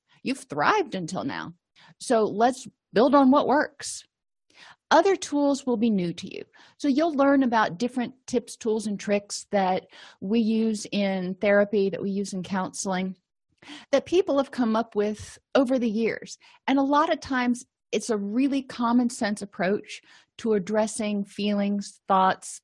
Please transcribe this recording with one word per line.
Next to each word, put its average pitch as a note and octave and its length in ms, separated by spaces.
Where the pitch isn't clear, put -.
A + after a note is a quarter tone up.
You've B3+ 180
thrived C#4+ 540
until F3+ 280
now. F2 320
So A3 240
let's A3+ 420
build B3 200
on C#4 160
what C#4+ 160
works. - 580
Other F#4 240
tools C#4+ 520
will A#3+ 100
be A3+ 140
new F3 240
to - 200
you. G1+ 100
So D4 100
you'll D4+ 260
learn C#4 280
about A3 360
different A#3+ 360
tips, B3 300
tools, A3 300
and G#3 120
tricks G3+ 520
that F#3+ 360
we G#3 200
use A3 500
in F#3+ 440
therapy, G3+ 560
that F3+ 120
we G3+ 80
use G3 220
in F#3 100
counseling, F#3 760
that C4+ 140
people E4+ 320
have C4+ 120
come A3+ 240
up A#3 220
with G#3 420
over C4 240
the A#3 120
years. G#3 480
And C4+ 120
a C#4 40
lot C#4+ 300
of D4+ 80
times B3 460
it's A3 200
a G#3+ 80
really B3 420
common A#3+ 480
sense G#3+ 320
approach G3+ 640
to A3 160
addressing G#3 720
feelings, G3+ 840
thoughts, F#3+ 580